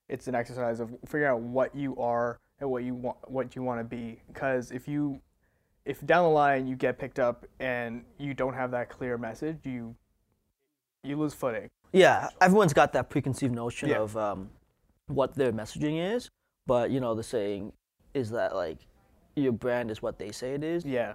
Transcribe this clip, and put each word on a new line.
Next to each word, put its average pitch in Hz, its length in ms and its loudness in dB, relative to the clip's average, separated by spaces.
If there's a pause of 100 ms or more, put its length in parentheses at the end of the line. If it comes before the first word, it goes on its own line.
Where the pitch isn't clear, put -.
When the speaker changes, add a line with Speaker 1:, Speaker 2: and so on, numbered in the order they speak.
Speaker 1:
It's 135 200 -8
an 123 60 -2
exercise 120 460 -2
of 117 240 -8
figuring 147 220 0
out 123 140 2
what 123 340 0
you 139 240 -4
are 120 400 0 (200)
and 139 120 -4
what 123 140 -2
you 127 100 -4
want, 123 360 -8
what 127 240 -4
you 127 80 -8
wanna 120 220 -2
be. 117 380 -10 (100)
'Cause 127 380 -2
if 123 180 -10
you, 147 320 -2 (640)
if 139 220 -6
down 165 180 6
the 165 60 6
line 143 360 4
you 131 80 -4
get 127 240 0
picked 135 200 -8
up 120 260 0 (160)
and 120 460 -4 (100)
you 143 160 -6
don't 131 220 -2
have 127 160 -2
that 123 180 -2
clear 123 300 -4
message, 139 480 -6
you, 120 280 -8 (1080)
you 143 140 -4
lose 151 180 -2
footing. 113 340 -4 (240)
Speaker 2:
Yeah, 143 380 6 (100)
everyone's 185 320 8
got 147 220 6
that 127 160 0
preconceived 131 440 0
notion 120 360 -2
Speaker 1:
Yeah. 120 80 2
Speaker 2:
of, 110 180 -2
um, 101 360 -4 (560)
what 131 260 0
their 131 180 2
messaging 151 460 -2 (160)
is, 247 160 -6 (360)
but, 120 240 2
you 135 80 0
know, 120 160 0
the 110 80 -4
saying 101 520 -4 (400)
is 120 160 -2
that, 113 240 -2
like, 82 240 -4 (560)
your 135 180 2
brand 120 380 -2
is 107 100 -8
what 113 180 -6
they 104 140 -10
say 127 220 -6
it 147 100 -4
is. 170 220 -4
Speaker 1:
Yeah, 117 280 0